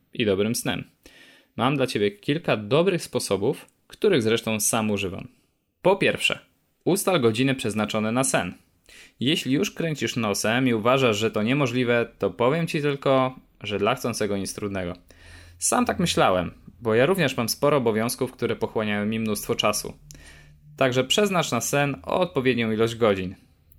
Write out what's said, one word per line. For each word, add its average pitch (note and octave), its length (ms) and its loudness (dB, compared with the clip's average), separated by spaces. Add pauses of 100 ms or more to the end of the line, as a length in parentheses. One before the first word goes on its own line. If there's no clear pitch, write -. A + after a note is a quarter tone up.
(140)
i B2 120 -2
dobrym G2+ 300 2
snem. - 280 -4 (720)
Mam B2+ 200 0
dla C3 120 0
ciebie G#2 240 0
kilka D3+ 460 -2
dobrych D3+ 460 0
sposobów, A#2 640 -2 (220)
których - 340 2
zresztą A2 380 0
sam A2 320 0
używam. G2 360 -4 (540)
Po F#3+ 140 4
pierwsze, - 440 0 (460)
ustal F3+ 360 2
godziny B2 340 2
przeznaczone G#2+ 560 -2
na B2+ 120 0
sen. A2 300 -2 (680)
Jeśli B2+ 340 0
już G3 180 0
kręcisz D#3+ 440 -4
nosem A2+ 520 0
i A#2+ 60 2
uważasz, A#2 440 2
że G#2+ 140 0
to G#2 120 -2
niemożliwe, A#2+ 760 0
to G2 100 0
powiem D3+ 380 0
ci E3 140 -4
tylko, C3+ 580 0 (240)
że G2 160 -4
dla G#2+ 160 2
chcącego G#2+ 420 -4
nic F#2+ 160 -6
trudnego. F#2+ 400 -6 (640)
Sam A#3+ 280 0
tak A3+ 140 -2
myślałem, G2+ 520 2 (300)
bo A2+ 140 0
ja B2 100 6
również E3+ 320 0
mam A#2 120 -2
sporo D3 280 2
obowiązków, A#2 540 0
które A2+ 240 -4
pochłaniają G#2+ 500 -2
mi A2 140 -2
mnóstwo A2 360 -4
czasu. - 380 -2 (840)
Także C3 260 2
przeznacz F#3 480 0
na A#2 100 0
sen C#3+ 420 0
odpowiednią B2 680 0
ilość A2+ 240 0
godzin. F#2+ 400 0 (440)